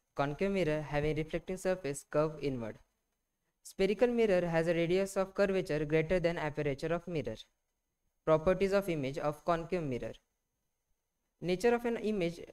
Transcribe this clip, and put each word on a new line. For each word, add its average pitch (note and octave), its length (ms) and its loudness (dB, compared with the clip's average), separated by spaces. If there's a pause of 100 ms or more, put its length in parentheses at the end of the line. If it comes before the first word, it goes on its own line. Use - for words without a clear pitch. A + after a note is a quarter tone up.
(180)
Concave D3 340 0
mirror D3+ 300 0
having D3 340 0
reflecting E3 400 -4
surface F3+ 480 -2 (120)
curve D#3 260 2
inward. B2 360 -4 (880)
Spherical G#3 460 2
mirror G#3 360 2
has E3 220 2
a F3 60 2
radius F3+ 420 2
of F#3+ 180 -2
curvature F#3 520 0
greater D#3+ 340 2
than E3+ 180 0
aperture D3+ 600 -2
of - 100 -8
mirror. B2 300 -4 (880)
Properties F#3 480 4
of G3 160 2
image C#3 300 -2
of D3+ 260 -4
concave E3 380 0
mirror. A#2+ 280 -4 (1300)
Nature F#3 360 2
of A#3+ 100 -2
an A#3 100 0
image F#3+ 460 -2 (120)